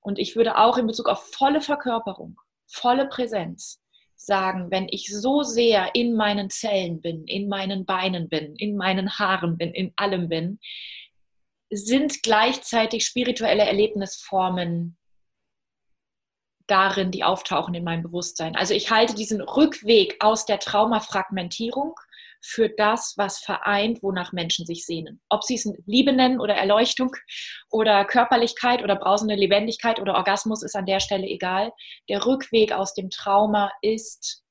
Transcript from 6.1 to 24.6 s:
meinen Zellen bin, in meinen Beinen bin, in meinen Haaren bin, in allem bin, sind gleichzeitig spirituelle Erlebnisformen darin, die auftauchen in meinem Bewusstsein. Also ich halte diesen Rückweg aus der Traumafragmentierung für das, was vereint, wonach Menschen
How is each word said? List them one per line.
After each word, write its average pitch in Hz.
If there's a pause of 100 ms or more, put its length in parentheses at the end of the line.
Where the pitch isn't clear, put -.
meinen 208
Zellen 185
bin, 165
in 202
meinen 190
Beinen 185
bin, 151
in 208
meinen 190
Haaren 180
bin, 170
in 185
allem 185
bin, 165 (1120)
sind 247
gleichzeitig 226
spirituelle 233
Erlebnisformen 185 (1700)
darin, 190
die 185
auftauchen 175
in 170
meinem 165
Bewusstsein. 170
Also 196
ich -
halte 226
diesen 208
Rückweg 226
aus 220
der 202
Traumafragmentierung 220 (480)
für 220
das, 214
was 196
vereint, 208
wonach 185
Menschen 170